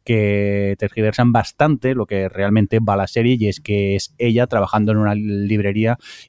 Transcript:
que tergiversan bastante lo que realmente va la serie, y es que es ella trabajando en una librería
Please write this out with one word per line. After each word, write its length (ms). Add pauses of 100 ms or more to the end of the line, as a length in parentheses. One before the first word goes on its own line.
que 760
tergiversan 540
bastante 640
lo 100
que 220
realmente 520
va 180
la 100
serie, 320
y 80
es 140
que 340
es 220
ella 280
trabajando 460
en 60
una 180
librería 840 (320)